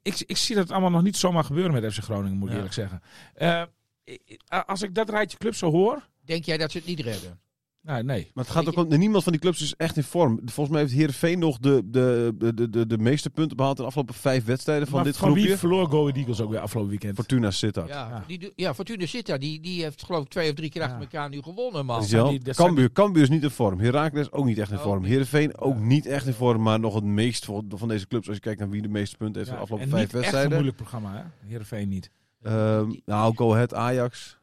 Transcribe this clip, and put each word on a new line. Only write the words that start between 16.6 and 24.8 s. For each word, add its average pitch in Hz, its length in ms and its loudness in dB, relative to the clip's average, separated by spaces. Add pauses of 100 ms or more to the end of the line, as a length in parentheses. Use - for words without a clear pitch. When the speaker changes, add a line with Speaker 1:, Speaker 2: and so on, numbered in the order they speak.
Speaker 1:
weekend? 104 240 -6
Speaker 3:
Fortuna 113 360 2
Sittard. 101 360 -2
Speaker 2:
Ja, 135 220 -10
Speaker 1:
Ja. 113 180 -10
Speaker 2:
die 175 120 -12
do-, 196 160 -14
ja, 170 180 -2
Fortuna 190 320 -6
Sittard, 160 360 -6
die, 156 180 -6
die 175 240 -6
heeft 151 200 -8
geloof 165 200 -4
ik 127 60 -10
twee 165 200 -2
of 143 60 -2
drie 156 140 -6
keer 165 120 -6
achter 127 160 -4
Speaker 1:
Ja. 147 60 -10
Speaker 2:
elkaar 143 260 -8
nu 139 120 -12
gewonnen, 180 440 -6
man. 120 100 -2
Speaker 3:
Dat 110 100 0
is 101 60 -2
wel 113 180 6
Speaker 1:
Die, 139 100 0
dat 127 160 -6
zijn 170 120 6
Speaker 3:
Cambuur, 143 180 6
Speaker 1:
die 117 100 2
Speaker 3:
Cambuur 190 280 6
is 131 60 6
niet 151 140 4
in 147 60 0
vorm. 95 300 0
Heracles 143 520 0
ook 143 140 0
niet 110 120 2
echt 101 140 -4
in 101 60 -4
Speaker 2:
Ook - 60 -6